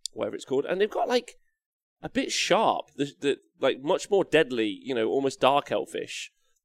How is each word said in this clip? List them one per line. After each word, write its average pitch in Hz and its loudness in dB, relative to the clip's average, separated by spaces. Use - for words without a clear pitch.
whatever 110 -6
it's - -14
called. 135 -2
And 180 -4
they've 208 0
got, 640 -2
like, - -2
a - -10
bit - -4
sharp, 170 0
the, 143 -4
the, 139 0
like, 131 0
much 170 -2
more 196 4
deadly, 120 2
you 131 -6
know, 113 2
almost 135 0
dark 139 4
elfish - -6